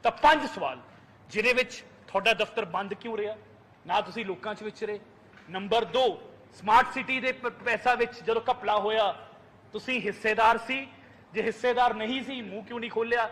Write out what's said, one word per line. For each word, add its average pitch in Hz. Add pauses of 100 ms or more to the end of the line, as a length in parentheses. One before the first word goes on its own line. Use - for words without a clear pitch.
ਤਾਂ 233
ਪੰਜ 294
ਸਵਾਲ 131 (480)
ਜਿਹਦੇ 220
ਵਿੱਚ - (240)
ਤੁਹਾਡਾ 196
ਦਫ਼ਤਰ 214
ਬੰਦ 190
ਕਿਉਂ 220
ਰਿਹਾ, 214 (500)
ਨਾ 185
ਤੁਸੀਂ 202
ਲੋਕਾਂ 202
'ਚ 214
ਵਿਚਰੇ। 208 (500)
ਨੰਬਰ 202
ਦੋ, 226 (220)
ਸਮਾਰਟ 220
ਸਿਟੀ 262
ਦੇ 254
ਪ-, 254
ਪੈਸਾ 233
ਵਿੱਚ 233
ਜਦੋਂ 220 (100)
ਘਪਲਾ 214
ਹੋਇਆ 208 (420)
ਤੁਸੀਂ 240
ਹਿੱਸੇਦਾਰ 214
ਸੀ, 269 (460)
ਜੇ 202
ਹਿੱਸੇਦਾਰ 240
ਨਹੀਂ 226
ਸੀ 254
ਮੂੰਹ 202
ਕਿਉਂ 233
ਨਹੀਂ 226
ਖੋਲ੍ਹਿਆ। 226